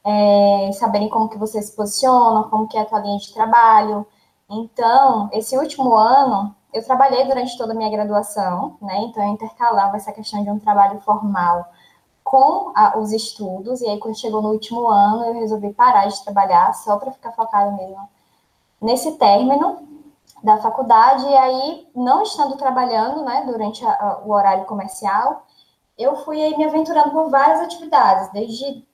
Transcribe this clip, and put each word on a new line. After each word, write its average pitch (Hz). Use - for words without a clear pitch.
é, 202
saberem 208
como 220
que 220
você 214
se -
posiciona, 226
como 220
que -
é 214
a -
tua 220
linha 202
de -
trabalho. 220
Então, 226
esse 220
último 262
ano, 226
eu 226
trabalhei 262
durante 254
toda 226
a -
minha 220
graduação, 208
né? 196
Então, 226
eu 208
intercalava 208
essa 208
questão 214
de 202
um 208
trabalho 202
formal 180
com 285
a, 214
os 214
estudos, 214
e 240
aí, 208
quando 214
chegou 214
no 214
último 233
ano, 214
eu 233
resolvi 214
parar 202
de 202
trabalhar 202
só -
pra -
ficar 233
focada 220
mesmo 196
nesse 254
término 269
da 214
faculdade, 240
e 277
aí, 262
não 247
estando 285
trabalhando, 254
né, 262
durante 220
a, 220
a, 202
o 214
horário 196
comercial, 208
eu 262
fui 311
aí 311
me 311
aventurando 302
por 320
várias 285
atividades, 302
desde 233